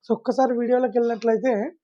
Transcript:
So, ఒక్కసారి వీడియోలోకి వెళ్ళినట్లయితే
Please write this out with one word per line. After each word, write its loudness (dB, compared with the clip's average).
So, -4
ఒక్కసారి 0
వీడియోలోకి 0
వెళ్ళినట్లయితే 0